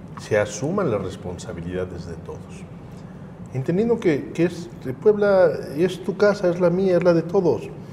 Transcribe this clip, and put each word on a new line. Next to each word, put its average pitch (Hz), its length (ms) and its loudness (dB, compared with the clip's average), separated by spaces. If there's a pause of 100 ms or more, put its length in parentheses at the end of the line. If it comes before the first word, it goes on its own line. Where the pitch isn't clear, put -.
(180)
se - 200 0
asuman 151 520 0
las 101 100 0
responsabilidades 90 1040 -8
de 85 100 -10
todos. 80 240 -12 (1120)
Entendiendo 190 440 0
que, 156 340 2
que 165 120 2
es, - 240 -2 (340)
Puebla 202 460 6 (280)
es 180 280 0
tu 196 120 -2
casa, 202 340 4
es 170 100 0
la 180 100 6
mía, 180 280 4
es 170 40 2
la 175 120 6
de 165 80 4
todos. 165 460 2 (240)